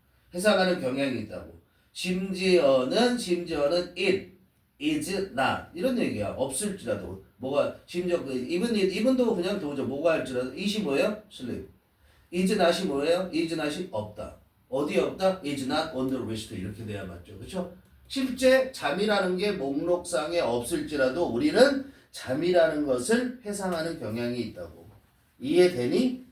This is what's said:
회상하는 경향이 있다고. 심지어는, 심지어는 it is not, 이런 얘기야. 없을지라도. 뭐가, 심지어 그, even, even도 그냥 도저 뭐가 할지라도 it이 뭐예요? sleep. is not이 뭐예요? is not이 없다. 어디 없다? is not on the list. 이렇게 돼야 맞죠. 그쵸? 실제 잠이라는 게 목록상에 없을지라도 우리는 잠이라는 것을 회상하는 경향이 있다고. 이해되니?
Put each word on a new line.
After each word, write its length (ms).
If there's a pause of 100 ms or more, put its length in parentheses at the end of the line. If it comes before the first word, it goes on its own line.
(340)
회상하는 460
경향이 420
있다고. 400 (300)
심지어는, 1300
심지어는 800
it 360 (480)
is 300 (260)
not, 360
이런 240
얘기야. 400
없을지라도. 840 (200)
뭐가, 320 (100)
심지어 380
그, 100
even, 400
even도 600
그냥 240
도저 240
뭐가 300
할지라도 380
it이 300
뭐예요? 480
sleep. 380 (680)
is 200
not이 340
뭐예요? 460
is 200
not이 380
없다. 460 (320)
어디 280
없다? 460
is 220
not 280
on 160
the 140
list. 320
이렇게 300
돼야 180
맞죠. 340
그쵸? 380 (320)
실제 640
잠이라는 680
게 140
목록상에 880
없을지라도 880
우리는 640 (200)
잠이라는 720
것을 580
회상하는 560
경향이 400
있다고. 500 (500)
이해되니? 920